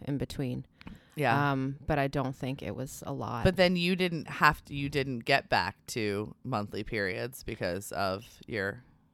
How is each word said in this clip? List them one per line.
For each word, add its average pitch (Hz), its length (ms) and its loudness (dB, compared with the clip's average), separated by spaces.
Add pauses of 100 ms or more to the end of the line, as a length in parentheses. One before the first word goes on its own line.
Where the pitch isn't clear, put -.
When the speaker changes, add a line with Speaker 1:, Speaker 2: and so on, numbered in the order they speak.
Speaker 1:
in 143 160 -2
between. 131 460 -4 (520)
Speaker 2:
Yeah. 143 360 4
Speaker 1:
Um, 135 240 -2 (100)
but 151 120 2
I 139 80 2
don't 135 300 0
think 135 260 -6
it - 140 -6
was 135 300 -10
a - 60 -6
lot. 117 300 -4
Speaker 2:
But 180 140 4
then 180 180 6
you 175 220 2
didn't 170 320 0
have 151 380 4
to, - 80 -10
you 139 140 -2
didn't 135 320 -2
get 135 280 2
back 98 280 2 (120)
to 104 460 -2 (100)
monthly 107 400 -2
periods 113 580 -2
because 101 480 -4
of 98 340 -2 (220)
your 104 380 -4 (300)